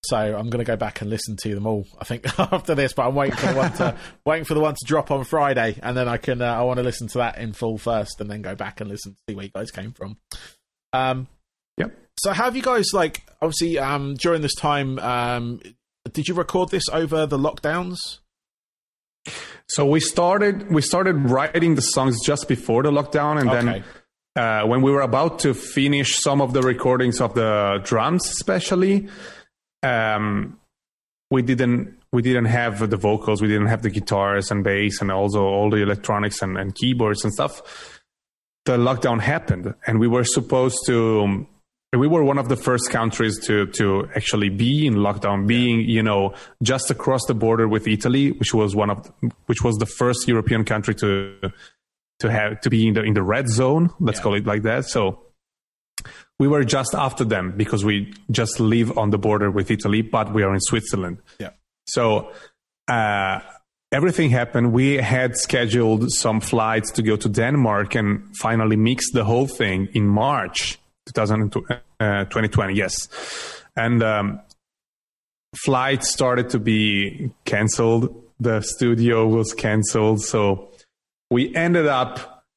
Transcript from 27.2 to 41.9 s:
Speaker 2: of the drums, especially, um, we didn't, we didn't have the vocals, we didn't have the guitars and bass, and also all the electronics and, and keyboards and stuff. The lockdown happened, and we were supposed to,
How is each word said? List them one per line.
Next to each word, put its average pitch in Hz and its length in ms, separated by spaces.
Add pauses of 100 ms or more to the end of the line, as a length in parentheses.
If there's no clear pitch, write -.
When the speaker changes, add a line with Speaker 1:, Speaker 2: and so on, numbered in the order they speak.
Speaker 2:
of 113 140
the 104 500
drums, 139 440
especially, 196 800 (760)
um, 107 760 (720)
we 131 120
didn't, 123 540 (160)
we 123 100
didn't 123 240
have 113 440
the 107 60
vocals, 104 440
we 107 80
didn't 104 200
have 113 140
the 107 80
guitars 98 600
and 101 140
bass, 101 360
and 98 120
also 101 300
all 101 280
the 107 120
electronics 104 600
and, 95 160
and 98 160
keyboards 120 480
and 104 100
stuff. - 680 (680)
The 127 100
lockdown 120 440
happened, 101 540 (120)
and 110 140
we 117 80
were 120 160
supposed 127 600
to, 110 600 (500)